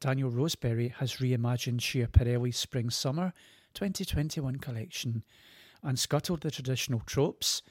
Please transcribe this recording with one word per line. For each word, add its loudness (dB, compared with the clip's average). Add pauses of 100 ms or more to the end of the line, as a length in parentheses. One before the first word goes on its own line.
Daniel 0
Roseberry 0
has -4
reimagined 2
Schiaparelli's 4
Spring -2
Summer -2 (400)
twenty -2
twenty-one -2
collection -4 (580)
and -2
scuttled 0
the -2
traditional -2
tropes, 0